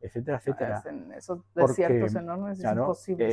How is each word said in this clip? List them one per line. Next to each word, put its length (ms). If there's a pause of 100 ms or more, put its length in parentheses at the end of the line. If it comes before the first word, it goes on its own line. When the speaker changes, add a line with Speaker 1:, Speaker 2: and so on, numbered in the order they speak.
Speaker 1:
etcétera, 360
etcétera. 400
Speaker 2:
Hacen 360
esos 260 (140)
Speaker 1:
Porque, 140 (160)
Speaker 2:
desiertos 320
enormes, 420
es 60
Speaker 1:
claro, 200
Speaker 2:
imposible 500